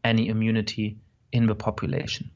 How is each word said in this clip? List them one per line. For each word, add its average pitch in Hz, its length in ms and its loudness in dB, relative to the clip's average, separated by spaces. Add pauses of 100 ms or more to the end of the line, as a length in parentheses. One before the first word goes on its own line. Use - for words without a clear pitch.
any 113 260 4
immunity 110 680 0 (360)
in 117 140 4
the 110 80 4
population. - 800 -4